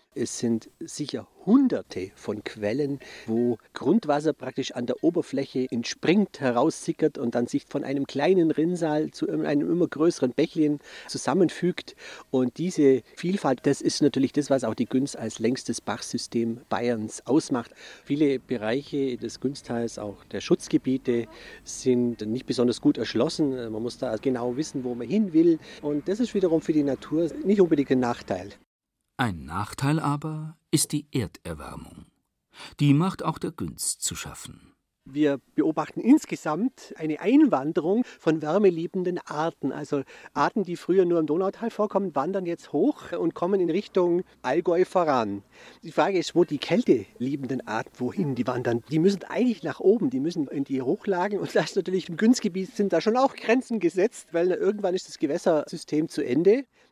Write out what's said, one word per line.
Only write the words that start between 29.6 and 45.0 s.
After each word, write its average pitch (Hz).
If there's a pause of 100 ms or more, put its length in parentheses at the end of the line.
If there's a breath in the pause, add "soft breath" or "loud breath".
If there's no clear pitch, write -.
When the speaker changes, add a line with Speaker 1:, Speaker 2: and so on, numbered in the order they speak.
Speaker 2:
aber 156 (140)
ist -
die 147
Erderwärmung. - (720 loud breath)
Die 143
macht 180
auch 160
der 180
Günz -
zu -
schaffen. - (300)
Speaker 1:
Wir 139 (160)
beobachten 156
insgesamt 220
eine 156
Einwanderung 185
von -
wärmeliebenden 180
Arten, 151
also 143 (300 loud breath)
Arten, 160
die 170
früher 185
nur 175
im 160
Donautal 190
vorkommen, 202
wandern 185
jetzt -
hoch 208
und 175
kommen 190
in 170
Richtung 180 (200 soft breath)
Allgäu 170
voran. 123 (400 loud breath)